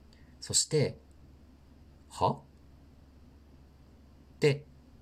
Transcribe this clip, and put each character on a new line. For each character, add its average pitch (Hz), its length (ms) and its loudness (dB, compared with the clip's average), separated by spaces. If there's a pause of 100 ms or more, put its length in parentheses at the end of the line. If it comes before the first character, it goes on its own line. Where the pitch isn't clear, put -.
(400)
そ - 140 -8
し - 100 2
て、 147 340 0 (1120)
「は？」 - 320 -2 (2000)
っ - 20 -20
て 143 260 2 (380)